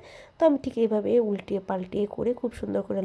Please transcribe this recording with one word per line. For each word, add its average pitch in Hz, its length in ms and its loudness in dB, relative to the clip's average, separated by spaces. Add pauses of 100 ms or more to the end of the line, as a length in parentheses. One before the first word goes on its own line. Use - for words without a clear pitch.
(380)
তো - 120 -2
আমি 285 160 2
ঠিক 262 100 -6 (100)
এইভাবে 214 260 0 (200)
উল্টিয়ে 196 380 -4
পাল্টিয়ে 190 380 -2 (100)
করে 226 140 0 (100)
খুব 233 100 -2 (100)
সুন্দর 202 280 -2
করে 196 160 -2